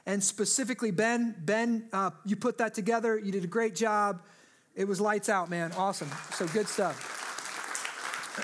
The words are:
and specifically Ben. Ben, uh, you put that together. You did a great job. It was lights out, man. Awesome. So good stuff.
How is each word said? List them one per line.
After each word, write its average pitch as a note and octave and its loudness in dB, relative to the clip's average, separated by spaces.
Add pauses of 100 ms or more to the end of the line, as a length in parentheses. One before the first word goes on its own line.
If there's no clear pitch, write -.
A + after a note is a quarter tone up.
and G3 0
specifically A#3 0
Ben. A#3 2
Ben, A3+ 0
uh, F#3+ 2 (120)
you G#3+ 0
put A#3 0
that A3 2
together. A3+ 2
You G3+ -4
did F#3+ 0
a F3+ -2
great A3 0
job. G#3 2 (540)
It G3 0
was G3 0
lights G#3 2
out, F3+ 2
man. E3+ -2
Awesome. F3+ -2 (240)
So F#3+ -2
good G3 0
stuff. E3+ 0 (1400)